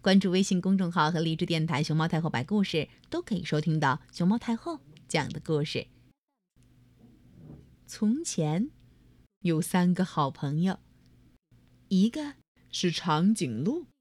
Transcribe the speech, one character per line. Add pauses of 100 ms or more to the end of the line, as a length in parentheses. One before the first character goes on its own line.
关
注
微
信
公
众
号
和
荔
枝
电
台
熊
猫
太
后
摆
故
事， (220)
都
可
以
收
听
到 (120)
熊
猫
太
后 (300)
讲
的
故
事。 (2000)
从
前 (680)
有
三
个
好
朋
友， (1080)
一
个 (360)
是
长
颈
鹿 (140)